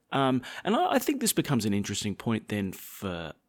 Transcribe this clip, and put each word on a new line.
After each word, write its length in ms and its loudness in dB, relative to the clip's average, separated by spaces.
Um, 320 2
and 100 2
I, 180 4
I 60 6
think 220 0
this 120 0
becomes 320 2
an 100 2
interesting 400 -2
point 340 -2
then 240 -2
for 600 -8